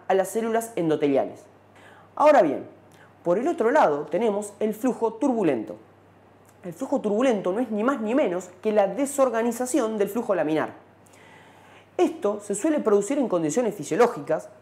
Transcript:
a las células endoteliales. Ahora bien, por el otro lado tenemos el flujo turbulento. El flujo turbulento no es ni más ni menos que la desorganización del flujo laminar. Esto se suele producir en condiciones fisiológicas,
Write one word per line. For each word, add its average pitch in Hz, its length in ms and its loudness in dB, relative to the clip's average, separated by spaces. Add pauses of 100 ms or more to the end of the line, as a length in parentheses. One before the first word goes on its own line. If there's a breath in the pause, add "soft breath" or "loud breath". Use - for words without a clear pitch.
a 190 60 2
las 185 140 2
células 226 480 -2
endoteliales. 147 680 0 (720 loud breath)
Ahora 285 260 6
bien, 131 240 0 (580 loud breath)
por 175 160 2
el 277 100 -2
otro 320 220 0
lado 165 360 4
tenemos 208 540 -2
el 214 120 0
flujo 226 420 -2
turbulento. 175 600 0 (880)
El 175 80 -10
flujo 262 280 -4
turbulento 208 520 0
no 208 60 -4
es 240 120 -4
ni 208 120 -2
más 254 180 0
ni 220 140 -2
menos 190 360 0 (120)
que 214 100 -2
la 208 140 4
desorganización 240 1120 0
del 196 100 0
flujo 220 260 -2
laminar. 151 540 -2 (1080 loud breath)
Esto 214 440 0
se - 140 -6
suele 302 240 0
producir 202 400 2
en 240 100 0
condiciones 175 460 0
fisiológicas, 160 720 0 (140)